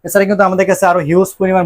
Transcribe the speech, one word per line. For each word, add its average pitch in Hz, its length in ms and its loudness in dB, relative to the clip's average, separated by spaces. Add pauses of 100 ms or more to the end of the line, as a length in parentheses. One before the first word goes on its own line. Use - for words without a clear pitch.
এছাড়া 196 240 0
কিন্তু 202 180 0
আমাদের 180 220 0
কাছে 185 220 0
আরো 175 80 0 (100)
হিউজ 185 200 2 (100)
পরিমাণ 185 260 0